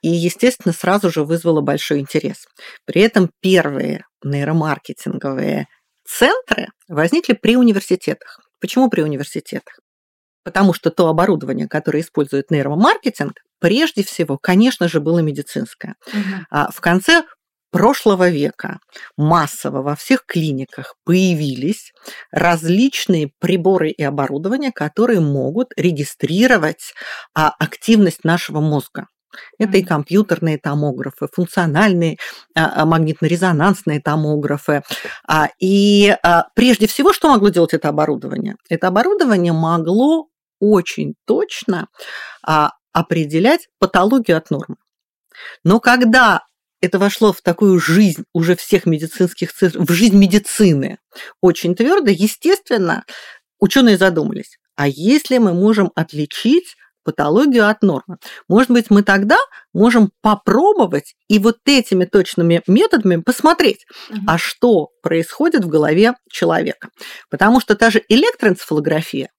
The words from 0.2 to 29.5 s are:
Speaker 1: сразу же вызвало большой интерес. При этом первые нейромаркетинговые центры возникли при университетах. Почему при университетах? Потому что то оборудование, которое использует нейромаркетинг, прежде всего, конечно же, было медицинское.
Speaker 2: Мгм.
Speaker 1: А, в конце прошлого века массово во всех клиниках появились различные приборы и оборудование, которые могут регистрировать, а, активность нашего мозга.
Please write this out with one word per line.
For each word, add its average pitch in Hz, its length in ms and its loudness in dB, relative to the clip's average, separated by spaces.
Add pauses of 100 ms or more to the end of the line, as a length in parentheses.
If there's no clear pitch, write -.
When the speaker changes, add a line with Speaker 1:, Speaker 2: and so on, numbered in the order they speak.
Speaker 1:
сразу 196 360 -2
же 160 140 -4
вызвало 165 380 0
большой 143 400 -4
интерес. - 460 -6 (380)
При - 160 -2
этом 196 300 2 (100)
первые 151 640 -2 (200)
нейромаркетинговые 143 1400 -6 (380)
центры - 640 -4 (220)
возникли 180 460 0
при 214 200 0
университетах. 214 880 -2 (200)
Почему 254 300 0
при 170 120 -2
университетах? - 760 -10 (640)
Потому 185 320 0
что - 160 -2
то 170 160 0
оборудование, 160 600 -2
которое 151 320 -4
использует 143 500 -4
нейромаркетинг, 160 840 -2 (260)
прежде 208 420 0
всего, 156 340 -4
конечно 185 520 0
же, 160 100 -2
было 160 220 0
медицинское. 147 760 -8 (180)
Speaker 2:
Мгм. 190 380 -8
Speaker 1:
А, - 220 -2
в - 80 -18
конце 190 420 2 (480)
прошлого 196 580 2
века 156 520 -4 (360)
массово 147 640 0
во 147 160 -6
всех - 300 -2
клиниках 139 680 -8 (100)
появились 165 880 -2 (380)
различные 170 1000 0 (100)
приборы 170 480 0
и 156 140 -8
оборудование, 151 680 -4
которые 208 480 -2
могут 147 560 -4
регистрировать, 165 1160 -2 (420)
а, 151 140 2 (100)
активность 202 680 0
нашего 160 360 -2
мозга. 151 460 -4 (520)